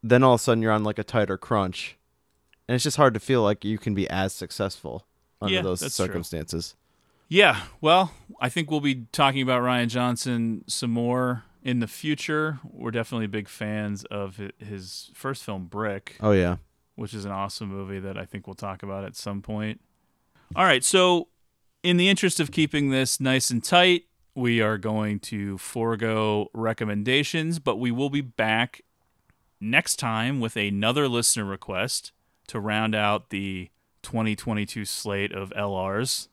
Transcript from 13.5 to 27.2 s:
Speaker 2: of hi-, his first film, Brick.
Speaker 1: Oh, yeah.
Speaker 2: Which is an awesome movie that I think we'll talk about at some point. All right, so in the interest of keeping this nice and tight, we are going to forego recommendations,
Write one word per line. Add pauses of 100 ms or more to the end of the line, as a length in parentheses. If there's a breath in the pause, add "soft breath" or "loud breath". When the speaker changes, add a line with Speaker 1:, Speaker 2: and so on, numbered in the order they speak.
Speaker 2:
of
hi-,
his
first
film,
Brick.
Speaker 1:
Oh,
yeah. (380)
Speaker 2:
Which
is
an
awesome
movie
that
I
think
we'll
talk
about
at
some
point. (720 soft breath)
All
right,
so (520)
in
the
interest
of
keeping
this
nice
and
tight, (320)
we
are
going
to
forego
recommendations,